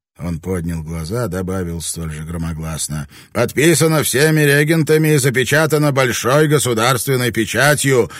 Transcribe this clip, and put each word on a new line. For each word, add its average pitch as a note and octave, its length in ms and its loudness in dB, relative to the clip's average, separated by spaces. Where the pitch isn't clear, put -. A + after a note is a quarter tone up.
Он E2 160 -6
поднял E2+ 440 -6
глаза, E2+ 440 -6
добавил F2+ 540 -6
столь D#2+ 320 -8
же D#2 120 -12
громогласно: D#2+ 840 -8
"Подписано D#3 720 2
всеми D#3 360 2
регентами D3+ 720 4
и D3 40 4
запечатано D3 720 2
большой C3 560 2
государственной B2 880 0
печатью!" C3 880 2